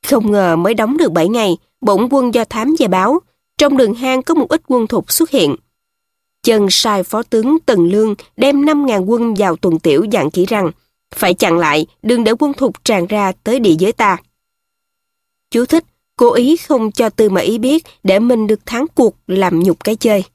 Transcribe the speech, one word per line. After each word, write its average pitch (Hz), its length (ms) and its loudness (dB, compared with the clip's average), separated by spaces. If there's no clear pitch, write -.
Không 220 240 2
ngờ 185 240 2
mới 185 180 0
đóng 233 240 -2
được 277 140 2
bảy 165 160 0
ngày, 214 300 0
bỗng 208 300 0
quân 254 220 0
do 233 120 0
thám 247 340 -2
về 247 80 2
báo, 190 320 0
trong 285 200 2
đường 254 160 2
hang 262 280 -2
có 339 120 -4
một 285 160 0
ít 320 180 0
quân 240 200 0
Thục - 240 -4
xuất - 180 0
hiện. 165 260 0
Chân 214 260 2
sai 196 340 -2
phó 220 200 -6
tướng 247 420 0
Tần 180 220 2
Lương 208 280 0
đem 277 280 2
năm 294 200 0
ngàn 202 240 -2
quân 233 240 0
vào 185 220 0
tuần 165 240 -2
tiễu 156 240 2
dặn 202 280 -2
kỹ 185 140 0
rằng, 190 260 -2
phải 180 180 0
chặn 175 240 0
lại, 156 280 0
đừng 233 220 0
để 220 160 2
quân 285 140 0
Thục - 300 -4
tràn 190 220 0
ra 202 260 -2
tới 247 160 -2
địa 185 200 2
giới 190 120 0
ta. 196 260 0
Chú 240 140 0
thích, 320 180 0
cố 240 180 4
ý 262 240 2
không 220 340 -2
cho 226 180 -2
Tư 214 200 2
Mã 185 120 0
Ý 226 160 -2
biết 269 260 0
để 190 160 2
mình 233 280 0
được 214 180 -2
thắng 240 200 -4
cuộc 226 200 2
làm 180 320 0
nhục 175 240 0
cái 220 120 -2
chơi. 208 280 0